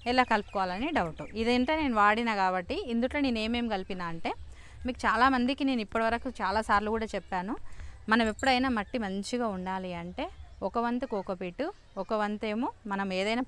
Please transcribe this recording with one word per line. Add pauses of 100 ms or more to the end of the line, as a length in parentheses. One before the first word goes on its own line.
ఎలా
కలుపుకోవాలని
డౌట్. (120)
ఇదేంటో
నేను
వాడినా
కాబట్టి,
ఇందులో
నేను
ఏమేమి
కలిపినా
అంటే, (520)
మీకు
చాలామందికి
నేను
ఇప్పటివరకు
చాలాసార్లు
కూడా (100)
చెప్పాను, (540)
మనం
ఎప్పుడైనా
మట్టి
మంచిగా
ఉండాలి
అంటే, (340)
ఒక
వంతు
కోకోపీట్, (260)
ఒక
వంతేమో (160)
మనం
ఏదైనా